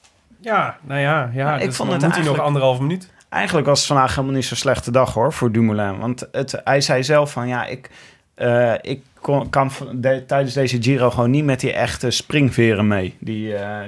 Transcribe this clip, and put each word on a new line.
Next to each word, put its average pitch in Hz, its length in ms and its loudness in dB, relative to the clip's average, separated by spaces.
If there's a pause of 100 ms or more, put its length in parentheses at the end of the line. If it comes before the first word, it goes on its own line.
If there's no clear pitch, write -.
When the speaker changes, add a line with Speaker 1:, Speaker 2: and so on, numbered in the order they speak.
(400)
Speaker 1:
Ja, 185 420 -2
nou 143 200 -6
ja, 143 320 0
ja, 135 120 -2
Speaker 2:
Nou, 147 140 0
ik - 60 0
Speaker 1:
dus 127 100 -4
Speaker 2:
vond - 140 -2
Speaker 1:
dan - 80 0
Speaker 2:
het 143 100 2
Speaker 1:
moet 175 80 2
hij 170 100 0
nog 143 120 2
Speaker 2:
eigenlijk 151 60 0
Speaker 1:
anderhalve 135 380 2
minuut. 170 300 -4 (180)
Speaker 2:
Eigenlijk 180 380 0
was 143 100 4
het - 100 -2
vandaag 131 280 2
helemaal 135 200 -2
niet 127 100 -2
zo'n 120 120 -6
slechte 123 340 -2
dag, 127 220 4
hoor, 127 200 0
voor 120 180 0
Dumoulin. 104 460 0
Want 123 340 -6
het, - 320 -6
hij 139 180 2
zei 139 220 0
zelf 147 280 2
van, 123 160 -6
"Ja, 123 180 -4
ik, - 240 -12 (460)
eh, 120 460 2
ik - 200 -8 (200)
kon, 143 280 0
kan 135 220 0
v-, - 100 -12 (120)
de-, 131 340 0
tijdens 139 260 0
deze 127 280 0
Giro 123 280 4
gewoon 120 220 2
niet 147 140 2
met 131 140 0
die 127 140 -2
echte 120 380 -2
springveren 117 760 2
mee." 95 320 -2
Die, 107 360 -8
eh, 101 220 -8 (100)